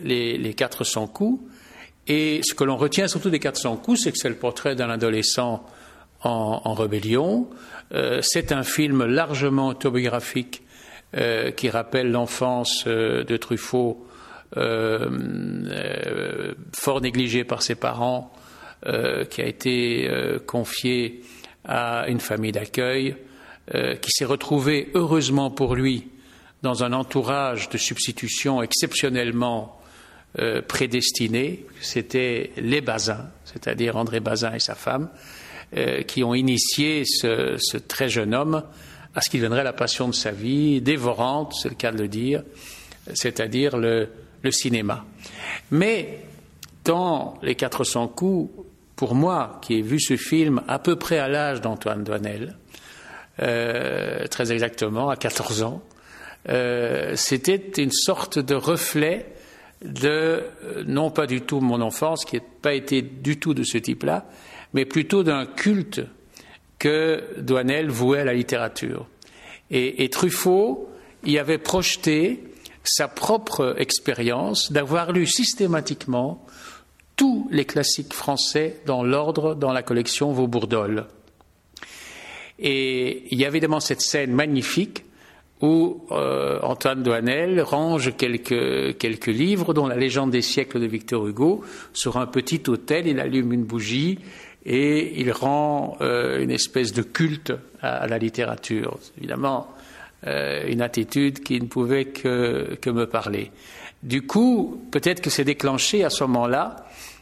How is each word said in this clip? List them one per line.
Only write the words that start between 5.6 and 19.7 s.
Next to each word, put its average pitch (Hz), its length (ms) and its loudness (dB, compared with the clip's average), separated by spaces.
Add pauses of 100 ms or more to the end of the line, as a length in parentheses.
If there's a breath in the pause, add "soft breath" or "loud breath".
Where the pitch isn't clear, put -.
en, 113 420 0
en 110 100 0
rébellion. 113 760 2 (460 loud breath)
Euh, 131 280 2
c'est - 300 0
un 135 100 2
film 139 440 2
largement 139 600 2
autobiographique, 123 960 -2 (540 loud breath)
euh, 120 360 2
qui 123 180 -2
rappelle 120 400 0
l'enfance, 120 760 0
euh, 113 380 2
de 117 140 0
Truffaut, - 680 -2 (520 loud breath)
euh, 113 500 0 (600)
euh, 50 840 -4 (260)
fort 135 220 0
négligé 123 440 2
par 117 180 -2
ses 117 140 0
parents, 123 540 0 (540 loud breath)
euh, - 400 0
qui - 160 -8
a - 60 0
été, 123 600 0